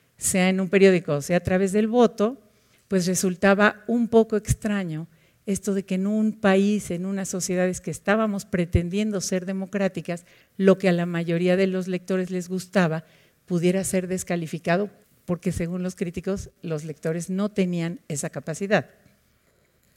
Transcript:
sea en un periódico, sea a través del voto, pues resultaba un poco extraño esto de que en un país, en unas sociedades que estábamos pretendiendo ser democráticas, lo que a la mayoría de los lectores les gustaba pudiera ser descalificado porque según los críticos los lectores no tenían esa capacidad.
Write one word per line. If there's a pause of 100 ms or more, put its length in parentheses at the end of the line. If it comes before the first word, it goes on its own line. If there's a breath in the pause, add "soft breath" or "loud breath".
(160 soft breath)
sea
en
un
periódico,
sea
a
través
del
voto, (480 soft breath)
pues
resultaba
un
poco
extraño (380 soft breath)
esto
de
que
en
un
país,
en
unas
sociedades
que
estábamos
pretendiendo
ser
democráticas, (320 soft breath)
lo
que
a
la
mayoría
de
los
lectores
les
gustaba (420 soft breath)
pudiera
ser
descalificado (360)
porque
según
los
críticos (100)
los
lectores
no
tenían
esa
capacidad. (1040)